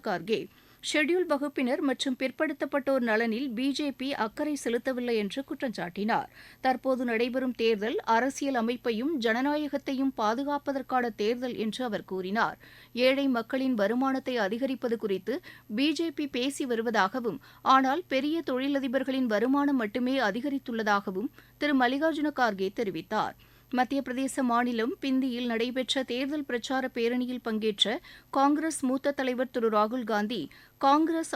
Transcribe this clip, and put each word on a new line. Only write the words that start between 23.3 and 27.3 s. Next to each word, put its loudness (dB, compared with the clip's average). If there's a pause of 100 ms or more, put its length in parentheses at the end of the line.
மத்திய 0
பிரதேச -4
மாநிலம் 0 (100)
பிந்தியில் 0
நடைபெற்ற -2
தேர்தல் -4
பிரச்சார -2
பேரணியில் -2